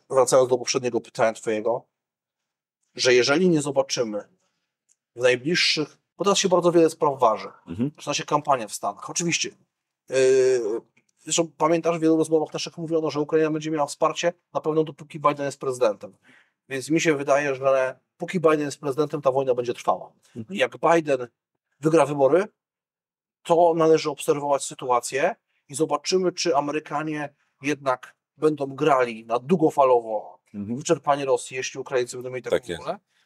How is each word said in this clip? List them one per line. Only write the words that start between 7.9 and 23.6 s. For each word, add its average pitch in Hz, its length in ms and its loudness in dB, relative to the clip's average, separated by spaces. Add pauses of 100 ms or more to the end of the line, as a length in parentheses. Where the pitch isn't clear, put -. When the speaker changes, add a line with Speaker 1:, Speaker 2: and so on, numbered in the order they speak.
Speaker 1:
Zaczyna 143 180 -6
się 160 100 -4
kampania 139 440 -2
w - 60 -12
Stanach. - 360 -10
Oczywiście. 151 400 -2 (580)
Yy, 131 80 -4 (1040)
zresztą 165 380 -2
pamiętasz, 165 420 0
w - 20 -8
wielu 160 160 4
rozmowach 156 360 0
naszych - 260 -10
mówiono, 160 320 -4
że 143 100 -4
Ukraina 156 300 0
będzie 156 200 -6
miała 147 160 -2
wsparcie 160 460 -2 (200)
na 143 80 -4
pewno 156 240 0
dopóki 151 360 -12
Biden 143 260 0
jest 135 140 -8
prezydentem. 113 560 -2 (520)
Więc 131 220 -8
mi 160 100 2
się 156 160 2
wydaje, 139 380 0
że 131 440 0 (180)
póki 175 240 -6
Biden 156 200 4
jest 143 200 -8
prezydentem, 147 420 -4
ta 131 100 2
wojna 131 220 0
będzie 120 200 -2
trwała. - 380 -4 (240)
Speaker 2:
Mhm. 120 220 -10
Speaker 1:
Jak 127 200 -2
Biden 151 500 0 (520)
wygra 156 260 4
wybory, 143 380 4 (1000)
to 170 340 4